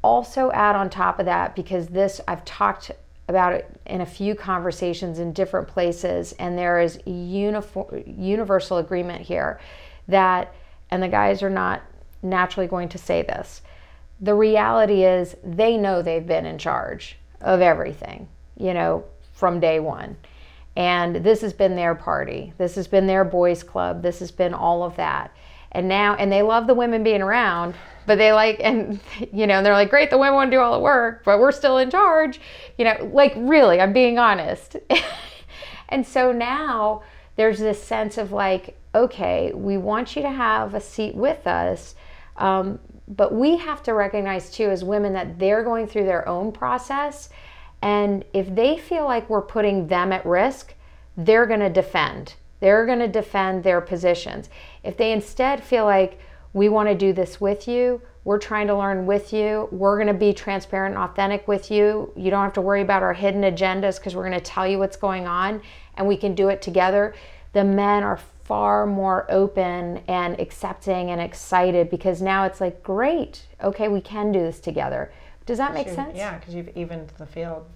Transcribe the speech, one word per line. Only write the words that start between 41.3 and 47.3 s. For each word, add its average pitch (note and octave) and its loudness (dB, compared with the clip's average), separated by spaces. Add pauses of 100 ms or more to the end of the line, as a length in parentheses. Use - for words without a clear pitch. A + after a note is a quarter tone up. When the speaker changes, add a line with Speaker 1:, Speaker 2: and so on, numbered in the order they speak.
Speaker 1:
us," F3 -2 (420)
um, F#3+ -2 (280)
but G3+ 0
we C#4+ 2
have D#4 -8
to A#3 -2
recognize G3+ -4
too G#3+ -2
as F#3 -2
women G3+ -2
that F3 -8
they're G#3 2
going A3+ -2
through G#3 -2
their F3+ 0
own F3+ -4
process. C4+ -4 (520)